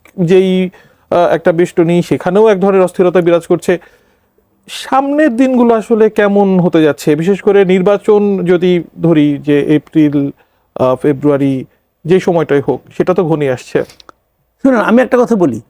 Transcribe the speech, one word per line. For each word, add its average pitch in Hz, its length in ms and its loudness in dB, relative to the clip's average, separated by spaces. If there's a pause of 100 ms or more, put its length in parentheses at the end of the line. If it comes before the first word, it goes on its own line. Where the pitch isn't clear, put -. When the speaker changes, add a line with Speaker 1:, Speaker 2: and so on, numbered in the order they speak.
(200)
Speaker 1:
যেই, 185 500 2 (420)
আহ, 175 240 0
একটা 165 160 -2
বেষ্টনী, 170 500 0
সেখানেও 180 460 0
এক 202 120 2
ধরনের 190 220 2
অস্থিরতা 180 400 0
বিরাজ 170 260 0
করছে। 175 320 -2 (880)
সামনের 277 720 -2
দিনগুলো 247 380 2
আসলে 220 340 0
কেমন 202 500 0
হতে 170 240 2
যাচ্ছে? 151 320 0
বিশেষ 180 260 -2
করে 202 240 2
নির্বাচন 196 800 0
যদি 175 380 0 (180)
ধরি 151 360 2
যে 147 380 0
এপ্রিল, 147 560 -2 (480)
আহ, 127 160 0
ফেব্রুয়ারি, 139 720 -2 (400)
যে 180 140 2
সময়টাই 156 480 -2
হোক, 127 140 -4 (160)
সেটা - 160 0
তো 185 100 -2
ঘনিয়ে 147 280 -2
আসছে। - 320 -6 (800)
Speaker 2:
শুনুন, 262 160 2
আমি 214 220 2
একটা 247 160 0
কথা 233 180 0
বলি। 143 340 -2